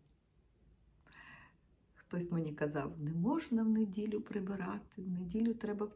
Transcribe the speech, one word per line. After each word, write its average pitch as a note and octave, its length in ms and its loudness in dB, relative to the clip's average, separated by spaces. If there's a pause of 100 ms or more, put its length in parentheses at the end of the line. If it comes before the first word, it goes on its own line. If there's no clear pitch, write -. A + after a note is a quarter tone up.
(1900)
Хтось F3 360 -4
мені D#3+ 240 0
казав: D3+ 460 -2
«Не D3+ 140 -2
можна A3+ 480 2
в A3 60 4
неділю G#3 520 2
прибирати, G3 840 -4
в F#3 60 -6
неділю F#3 460 2
треба G#3 320 -2
в G#3+ 100 -6